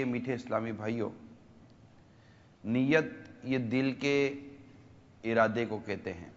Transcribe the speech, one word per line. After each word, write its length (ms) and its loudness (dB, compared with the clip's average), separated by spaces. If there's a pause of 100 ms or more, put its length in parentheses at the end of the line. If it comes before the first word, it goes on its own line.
میٹھے 280 -2
اسلامی 380 -2
بھائیوں، 400 -2 (1500)
نیت 460 4 (340)
یہ 140 2 (120)
دل 180 2 (120)
کے 180 4 (1040)
ارادے 420 4
کو 200 -4
کہتے 280 -4
ہیں۔ 240 -14